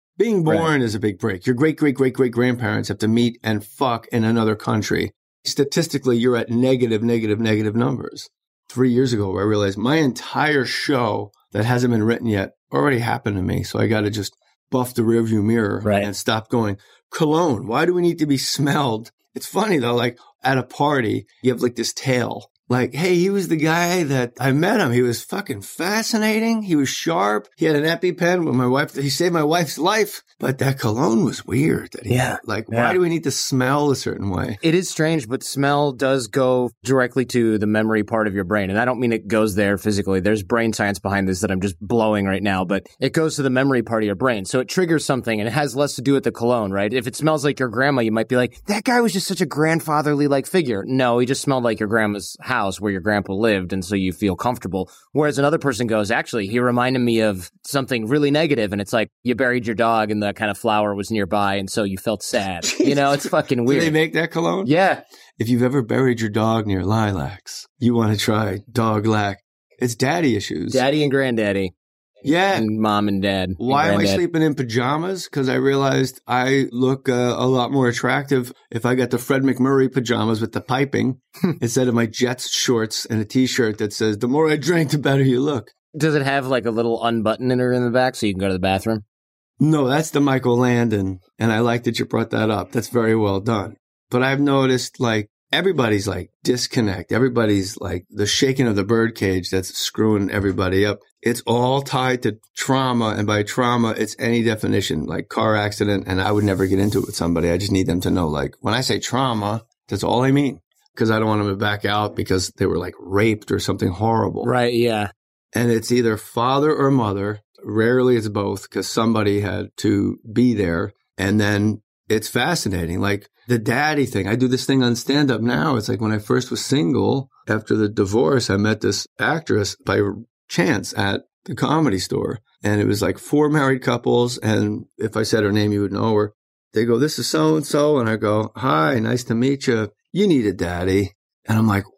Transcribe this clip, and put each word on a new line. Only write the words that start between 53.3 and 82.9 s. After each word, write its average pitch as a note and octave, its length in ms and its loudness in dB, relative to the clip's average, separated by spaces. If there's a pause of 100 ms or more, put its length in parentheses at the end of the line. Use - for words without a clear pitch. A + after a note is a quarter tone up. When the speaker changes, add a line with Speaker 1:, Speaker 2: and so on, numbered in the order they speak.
Speaker 2:
lived. G2 400 0
And F#2+ 100 -4
so G2 120 -4
you F#2+ 180 0
feel F#2+ 240 0
comfortable. F#2+ 540 -4 (220)
Whereas C#3+ 260 0
another D3 200 4
person B2 280 -2
goes, G#2+ 240 0
"Actually, A#2 380 -2
he A#2 100 0
reminded B2 420 2
me A#2 200 2
of G2 300 0 (160)
something B2+ 400 -2
really C#3+ 240 2
negative." C#3 420 0
And G2+ 100 -2
it's G2 100 -10
like, A2 160 0 (140)
you A#2+ 120 0
buried B2 320 0
your A#2 80 -2
dog A2+ 360 2
and G#2+ 120 0
the G2+ 100 0
kind G#2+ 180 -2
of G2 80 -6
flower G#2+ 360 2
was G2 160 -6
nearby. G2+ 440 2
And F#2+ 160 -4
so A2 140 -2
you F#2+ 140 -4
felt G#2+ 240 -4
sad. F#2+ 500 -4
Speaker 1:
<laughs> - 80 -2
Speaker 2:
You C#3+ 140 2
know, C#3 180 2
it's C#3+ 160 -2
fucking D3 300 0
Speaker 1:
Do A#2+ 140 2
they C#3 80 2
Speaker 2:
weird. E3 120 0
Speaker 1:
make D#3+ 220 2
that D#3+ 180 -2
cologne? E3+ 360 -2
Speaker 2:
Yeah. E3 320 2 (380)
Speaker 1:
If A2+ 100 -4
you've A#2+ 140 2
ever B2+ 200 2
buried A#2 380 0
your A2 100 -2
dog A2 360 0
near F#2+ 180 0
lilacs, G2 800 -4 (120)
you A#2+ 160 2
wanna A2 220 2
try G#2 440 0 (100)
dog A2 360 0
lac. G#2 320 0 (420)
It's A#2+ 140 -2
daddy C3 420 0
issues. F2+ 360 -6
Speaker 2:
Daddy C#3+ 300 2
and C#3+ 80 2
granddaddy. A2 640 0 (500)
Speaker 1:
Yeah. F3+ 320 2
Speaker 2:
And A2 240 -2
mom G#2 280 2
and G2 140 0
dad F#2+ 280 0
and F#2 80 -6
Speaker 1:
Why C#3 300 0
am - 60 4
I - 40 2
Speaker 2:
granddad. G3 180 2
Speaker 1:
sleeping E3+ 260 0
in D#3 120 2
pajamas? C#3+ 760 -2
'Cause C3+ 200 -2
I C3 80 2
realized C3+ 680 2
I B2+ 460 2
look, B2+ 360 -2
uh, B2 300 2
a B2 80 0
lot B2+ 260 0
more C3 160 2
attractive B2+ 640 -2 (180)
if A2+ 160 -4
I B2 80 2
got B2 160 0
the A#2+ 80 0
Fred C3+ 240 0
McMurray C3 500 2
pajamas A2+ 480 0
with A2 120 -4
the G#2 80 -6
piping C3 580 -2 (160)
Speaker 2:
<laughs> F3 260 -2
Speaker 1:
instead B2+ 280 0
of A2+ 60 2
my A#2 120 2
Jets B2 420 -2
shorts - 580 -2